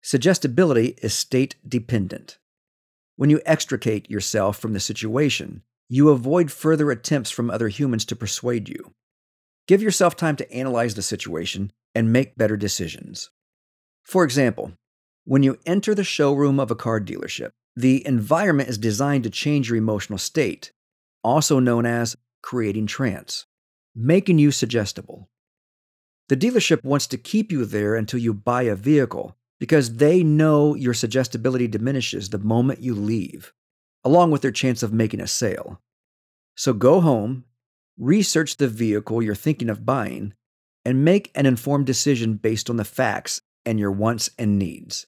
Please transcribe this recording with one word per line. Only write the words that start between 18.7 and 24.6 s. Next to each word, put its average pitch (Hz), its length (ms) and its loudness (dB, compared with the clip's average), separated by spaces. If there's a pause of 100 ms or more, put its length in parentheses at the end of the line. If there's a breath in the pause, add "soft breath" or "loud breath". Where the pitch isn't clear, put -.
designed 117 460 0
to 107 60 -4
change 143 380 -2
your 117 80 0
emotional 107 420 -2
state, - 540 -4 (500)
also 139 360 2
known 120 260 2
as 117 320 -2 (260)
creating 110 440 -4
trance, - 600 -6 (480)
making 165 440 4
you 147 120 6
suggestible. 110 760 -4 (1000)